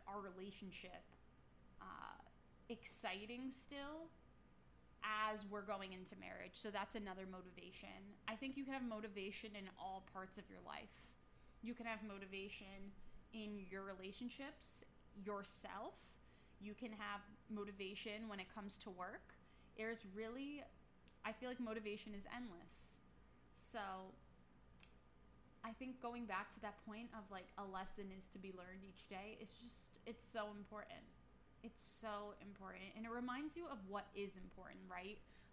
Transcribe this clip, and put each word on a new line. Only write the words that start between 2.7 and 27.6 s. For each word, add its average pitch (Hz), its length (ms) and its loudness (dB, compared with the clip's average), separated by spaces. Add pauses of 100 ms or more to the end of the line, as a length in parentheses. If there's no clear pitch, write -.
still 294 600 -2 (920)
as 214 440 8
we're 202 160 4
going 196 300 4
into 185 240 -2
marriage. 190 380 -2
So - 160 2
that's 202 240 4
another 190 320 2
motivation. 185 880 -6 (140)
I 220 80 4
think 269 200 2
you 277 80 4
can 269 80 2
have 269 120 6
motivation 208 720 2
in 196 200 0
all 190 260 0 (100)
parts 190 260 -2
of 190 100 -4
your 185 120 -6
life. - 480 -4 (520)
You 233 140 2
can 233 120 0
have 220 180 4
motivation 196 880 -2 (400)
in 208 260 2 (100)
your 190 140 2
relationships, 196 1040 0 (400)
yourself. 202 840 2 (540)
You 208 140 0
can 226 180 0
have 208 280 2 (300)
motivation 208 800 4
when 202 100 2
it 185 160 0
comes 208 240 0
to - 120 0
work. 185 440 -2 (420)
There's 226 380 4
really, 269 480 2 (600)
I 220 80 8
feel 247 160 2
like 247 100 4
motivation 220 560 4
is 196 180 0
endless. 220 640 -4 (580)
So 190 600 0 (1500)
I 226 80 2
think 254 280 -2
going 240 260 2
back 190 260 4
to - 80 -6
that 208 260 -2
point 220 280 -2
of, 208 160 -4
like, 185 180 -2 (100)
a 202 60 2